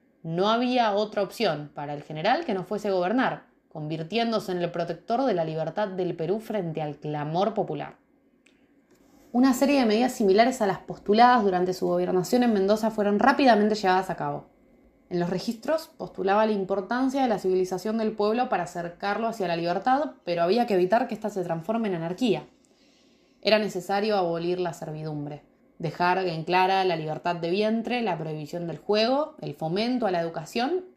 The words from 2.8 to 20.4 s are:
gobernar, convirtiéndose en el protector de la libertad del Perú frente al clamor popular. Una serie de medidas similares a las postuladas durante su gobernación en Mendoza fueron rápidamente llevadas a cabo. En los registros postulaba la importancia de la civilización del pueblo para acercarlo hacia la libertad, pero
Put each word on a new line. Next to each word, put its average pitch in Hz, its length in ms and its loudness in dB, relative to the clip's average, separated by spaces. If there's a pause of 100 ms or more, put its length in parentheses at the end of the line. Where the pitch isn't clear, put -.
gobernar, 185 540 0 (240)
convirtiéndose 165 840 -4
en 180 80 -2
el 170 140 -2
protector 170 540 -2
de 220 80 2
la 160 100 0
libertad 160 420 -4
del 180 300 -4
Perú 170 240 -2
frente 175 420 -4
al 151 140 -6
clamor 156 580 -4
popular. 147 440 -6 (1300)
Una 254 220 4
serie 277 260 2
de 247 80 4
medidas 233 260 2
similares 226 500 4
a 202 40 2
las 185 120 0
postuladas 226 680 4
durante 180 300 0
su 180 120 -4
gobernación 180 560 2
en 240 120 4
Mendoza 214 360 2
fueron 208 280 0
rápidamente 233 560 4
llevadas 190 340 2
a 165 80 -4
cabo. 143 320 -6 (600)
En 175 100 -2
los 170 80 -2
registros 233 720 -4
postulaba 196 480 0
la 220 60 0
importancia 208 720 -2
de 254 60 2
la 202 100 0
civilización 185 600 0
del 220 140 0
pueblo 220 360 0
para 180 160 0
acercarlo 196 640 -4
hacia 214 180 -4
la 170 100 0
libertad, 196 560 0 (120)
pero 170 180 -2